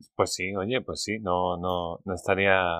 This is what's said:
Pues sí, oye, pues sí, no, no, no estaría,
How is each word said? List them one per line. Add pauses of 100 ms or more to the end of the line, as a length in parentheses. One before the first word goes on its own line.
(160)
Pues
sí,
oye,
pues
sí,
no,
no,
no
estaría, (220)